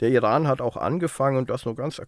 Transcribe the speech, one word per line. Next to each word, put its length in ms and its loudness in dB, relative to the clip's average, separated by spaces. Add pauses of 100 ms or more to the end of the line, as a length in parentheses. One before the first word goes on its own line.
Der 100 4
Iran 380 4
hat 120 0
auch 160 -4
angefangen, 600 -2
und 100 -2
das 160 -4
nur 120 -6
ganz 320 -8